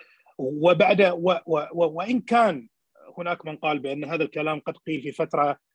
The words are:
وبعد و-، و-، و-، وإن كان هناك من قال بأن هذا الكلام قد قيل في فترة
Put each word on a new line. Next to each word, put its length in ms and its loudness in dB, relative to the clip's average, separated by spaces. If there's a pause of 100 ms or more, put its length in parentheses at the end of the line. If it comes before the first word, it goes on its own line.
(380)
وبعد 640 4
و-، 300 2 (140)
و-، 280 -2
و-، 240 0
وإن 240 -2
كان 460 2 (500)
هناك 280 -6
من 120 -10
قال 220 -2
بأن 240 -6
هذا 200 -2
الكلام 360 -4
قد 180 -10
قيل 240 -8
في 100 -10
فترة 460 -2 (180)